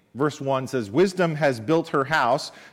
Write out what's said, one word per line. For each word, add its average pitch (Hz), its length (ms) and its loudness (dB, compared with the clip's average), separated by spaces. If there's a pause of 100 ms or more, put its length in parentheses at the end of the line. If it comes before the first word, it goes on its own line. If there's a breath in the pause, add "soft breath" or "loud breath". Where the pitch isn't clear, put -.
(140)
Verse 139 260 -2
one 131 280 -2
says, 117 200 -4
"Wisdom 175 460 2
has 143 240 0
built 156 300 0
her 139 160 0
house. 139 480 0 (200 loud breath)